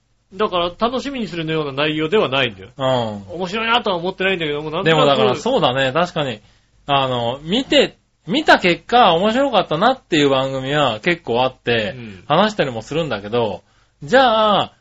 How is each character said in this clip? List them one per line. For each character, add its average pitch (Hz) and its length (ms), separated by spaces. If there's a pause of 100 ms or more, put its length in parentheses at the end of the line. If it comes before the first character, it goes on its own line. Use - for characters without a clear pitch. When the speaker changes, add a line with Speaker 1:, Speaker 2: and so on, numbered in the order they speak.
(340)
Speaker 1:
だ 214 140
か 180 100
ら、 175 200
楽 247 220
し 277 100
み 269 100
に 202 80
す 165 80
る 160 160
よ 160 100
う 147 40
な 139 60
内 151 240
容 156 120
で 185 80
は 185 120
な 135 160
い 117 80
ん - 20
だ 92 80
よ。 95 140
Speaker 2:
う 139 60
ん。 110 520
Speaker 1:
面 180 140
白 220 160
い - 20
な 233 160
と 214 80
は 180 60
思 170 140
っ 185 40
て 185 100
な 190 80
い 190 40
ん 170 40
だ 160 60
け 147 60
ど 147 100
も、 156 80
な 160 100
ん 196 40
と - 0
な - 0
く。 - 20
Speaker 2:
で 160 80
も 151 100
だ 139 120
か 131 80
ら、 123 100
そ 247 240
う - 20
だ 131 140
ね。 135 180
確 170 220
か 156 100
に。 117 160 (460)
あ 139 200
の、 123 360
見 202 220
て、 262 340 (280)
見 269 180
た 311 140
結 170 260
果、 233 300
面 202 180
白 269 180
か 214 100
っ - 80
た 156 80
な 220 160
っ 262 80
て - 160
い 147 80
う 139 60
番 135 220
組 135 200
は 131 280
結 175 220
構 120 200
あ 131 60
っ 127 60
て、 110 420
Speaker 1:
う 123 40
ん。 101 260
Speaker 2:
話 196 260
し 214 40
た 170 80
り 135 60
も 113 100
す 123 140
る 165 100
ん 151 40
だ 107 120
け 101 80
ど、 110 340 (400)
じ 151 140
ゃ 220 440
あ、 113 200